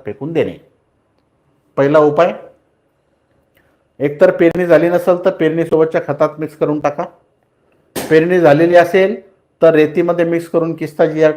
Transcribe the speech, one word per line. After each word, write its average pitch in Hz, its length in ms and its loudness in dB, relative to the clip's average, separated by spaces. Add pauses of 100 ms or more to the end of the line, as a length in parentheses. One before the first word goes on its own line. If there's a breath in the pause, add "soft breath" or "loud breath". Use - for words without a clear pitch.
फेकून 135 280 -12
देणे 104 200 -2 (1200)
पहिला 143 220 2
उपाय. 160 340 2 (1700)
एकतर 147 320 2
पेरणी 170 340 0
झाली 170 240 2
नसेल 180 360 -2
तर 190 40 2
पेरणीसोबतच्या 160 800 -2
खतात 151 220 -2 (100)
मिक्स 151 160 -10
करून 151 240 -4
टाका, 151 240 -6 (1080)
पेरणी 170 300 2
झालेली 165 360 4
असेल 190 400 2 (460)
तर 160 120 4
रेतीमध्ये 170 520 0
मिक्स 170 220 -4
करून 165 260 -4
किस्ता 160 320 -4
जीआर 156 320 0